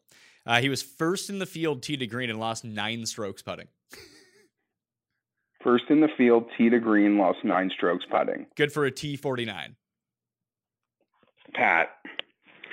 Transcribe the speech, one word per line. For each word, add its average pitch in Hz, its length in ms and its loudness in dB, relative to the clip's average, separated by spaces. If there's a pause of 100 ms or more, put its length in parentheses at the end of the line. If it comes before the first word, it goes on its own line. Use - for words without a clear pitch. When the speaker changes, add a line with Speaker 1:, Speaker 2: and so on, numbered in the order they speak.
(440)
Speaker 1:
Uh, 117 160 2
he 135 80 0
was 131 140 -4
first 180 480 -4
in 196 80 -8
the 185 80 -6
field 156 360 -4
tee 147 140 -6
to 127 100 -6
green 120 240 -6
and 110 80 -6
lost 113 260 -6
nine 110 420 -6
strokes 101 360 -10
putting. 87 260 -12 (240)
<laughs> - 60 -20 (1600)
Speaker 2:
First 120 260 4
in 151 120 6
the 156 160 6
field, 120 300 6 (100)
tee 117 140 4
to 120 80 6
green, 104 400 4
lost 90 240 2
nine 95 320 0
strokes 87 340 -2
putting. - 460 -2
Speaker 1:
Good 143 180 -2
for 151 120 -2
a 135 80 0
T 143 240 -10
forty-nine. 117 580 -8 (1800)
Speaker 2:
Pat, 85 340 2 (840)